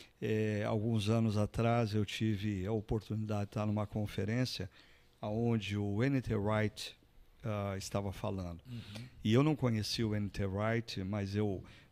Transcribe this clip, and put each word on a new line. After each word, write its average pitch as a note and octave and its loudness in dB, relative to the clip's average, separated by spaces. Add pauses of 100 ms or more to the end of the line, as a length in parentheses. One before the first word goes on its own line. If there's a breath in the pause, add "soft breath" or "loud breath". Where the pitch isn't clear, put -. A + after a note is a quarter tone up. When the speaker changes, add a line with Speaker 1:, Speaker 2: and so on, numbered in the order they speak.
(200 loud breath)
Speaker 1:
é, A2 0
alguns A2 0
anos A2+ 4
atrás A2+ 2
eu G#2+ 2
tive G#2 -2
a A2 -2
oportunidade G#2+ -2
de G2+ -8
estar G#2+ -2
numa G#2+ 0
conferência G#2+ -2 (500 soft breath)
aonde G#2+ 0
o G#2 0
N C#3 2
T A2 -2
Wright, G#2+ 0 (480)
ah, G2+ -2
estava G2+ -4
falando. F#2 -4
Speaker 2:
Uhum. A2+ -12 (200)
Speaker 1:
E A2 6
eu B2+ 10
não D#3 4
conhecia A2+ 0
o G#2 0
N G#2 0
T G2+ -4
Wright, G#2+ -2
mas G2+ -2
eu G2+ 0 (280 loud breath)